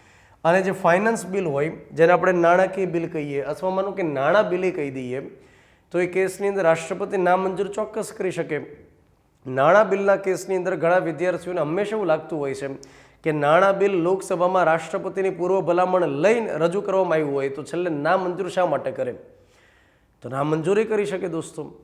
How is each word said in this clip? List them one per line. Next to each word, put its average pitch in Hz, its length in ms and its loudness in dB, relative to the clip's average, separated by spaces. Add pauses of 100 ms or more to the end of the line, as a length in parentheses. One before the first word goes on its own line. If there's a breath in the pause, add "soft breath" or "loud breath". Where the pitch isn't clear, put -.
(440 soft breath)
અને 170 200 4
જે 185 180 -2
ફાઇનાન્સ 185 540 2
બિલ 175 220 -2
હોય, 151 200 -2 (160)
જેને 165 240 6
આપણે 180 240 2
નાણાકીય 180 560 2
બિલ 165 160 -4
કહીએ, 143 400 -4
અથવા 185 240 -4
માનો 190 240 -4
કે 170 160 -2
નાણાં 175 380 2
બિલે 185 160 0
કહી 151 260 -4
દઈએ, 131 260 -6 (680 soft breath)
તો 175 140 0
એ 175 120 -4
કેસની 190 380 -2
અંદર 175 160 2
રાષ્ટ્રપતિ 185 580 -2
નામંજૂર 185 480 0
ચોક્કસ 214 400 -6
કરી 190 240 -4
શકે. 147 180 -4 (880)
નાણાં 156 440 4
બિલના 196 380 2
કેસની 185 340 -2
અંદર 180 220 -2
ઘણા 170 260 2
વિદ્યાર્થીઓને 175 520 -2
હંમેશા 202 360 -2
એવું 202 140 -2
લાગતું 156 280 -2
હોય 139 200 -4
છે 139 100 -8 (560 loud breath)
કે 156 80 0
નાણાં 165 460 4
બિલ 202 140 2 (120)
લોકસભામાં 185 640 0
રાષ્ટ્રપતિની 185 680 -2
પૂર્વ 180 300 0
ભલામણ 180 560 2
લઈને 220 260 2 (140)
રજૂ 170 240 0
કરવામાં 185 300 2
આવ્યું 147 200 0
હોય, 135 180 -2
તો 151 140 -12
છેલ્લે 175 200 -4
નામંજૂર 175 640 -2
શા 180 180 2
માટે 135 240 -2
કરે? 131 160 -4 (1080 soft breath)
તો 117 120 -12
નામંજૂરી 160 580 0
કરી 208 200 0
શકે 185 240 -4
દોસ્તો. 156 280 -10 (200)